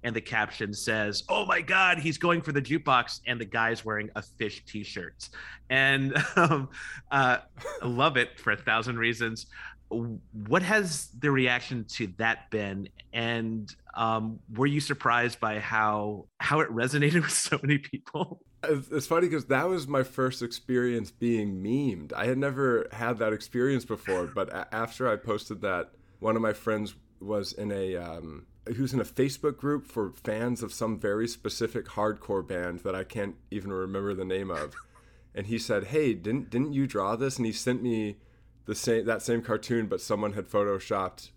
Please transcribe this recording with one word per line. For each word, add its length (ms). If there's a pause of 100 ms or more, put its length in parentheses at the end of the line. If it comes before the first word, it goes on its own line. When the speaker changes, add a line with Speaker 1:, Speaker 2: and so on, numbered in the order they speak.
Speaker 1:
and 140
the 40
caption 540
says, 540
"Oh 180
my 140
God, 380
he's 200
going 240
for 80
the 120
jukebox," 640
and 140
the 40
guy's 400
wearing 320
a 40
Phish 460
t-shirt. 600 (420)
And, 460 (120)
<laughs> 80
um, 320 (440)
uh, 260 (440)
I 40
love 300
it 240
for 120
a 40
thousand 420
reasons. 480 (440)
W-, 280 (300)
what 140
has 460 (120)
the 100
reaction 600
to 180 (100)
that 320
been? 380 (240)
And, 600 (220)
um, 460 (140)
were 120
you 140
surprised 580
by 220
how, 640 (120)
how 220
it 100
resonated 520
<laughs> 0
with 80
so 320
many 160
people? 600 (240)
Speaker 2:
It's, 260
it's 160
funny 220
'cause 180
that 220
was 200
my 160
first 360
experience 720
being 520
memed. 500
I 140
had 120
never 540
had 260
that 140
experience 520
before, 440
but 220
a-, 240
after 360
I 60
posted 460
that, 280 (300)
one 160
of 60
my 100
friends 420 (260)
was 320
in 200
a, 240
um, 500 (260)
he 80
was 140
in 60
a 40
Facebook 520
group 300
for 260 (120)
fans 380
of 100
some 280
very 260
specific 600
hardcore 600
band 340
that 140
I 80
can't 320 (160)
even 220
remember 420
the 100
name 260
of. 300
Speaker 1:
<laughs> 40 (500)
Speaker 2:
And 120
he 120
said, 260
"Hey, 280
didn't, 380
didn't 240
you 120
draw 300
this?" 220
And 80
he 60
sent 300
me 360 (480)
the 80
same, 320
that 160
same 180
cartoon, 460
but 160
someone 320
had 120
photoshopped 920